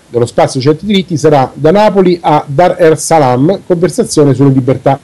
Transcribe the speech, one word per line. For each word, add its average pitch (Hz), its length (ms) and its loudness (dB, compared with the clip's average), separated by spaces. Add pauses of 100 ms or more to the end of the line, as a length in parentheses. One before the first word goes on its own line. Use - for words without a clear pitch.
dello 117 180 -2
spazio 143 340 -2
Certi 151 240 -2
Diritti 190 320 -2
sarà 143 380 0
Da 147 160 0
Napoli 190 500 2
a 151 240 0
Dar 175 340 0
es 160 200 2
Salaam, 147 680 0
conversazione 160 680 0
sulle 139 160 2
libertà 135 540 -2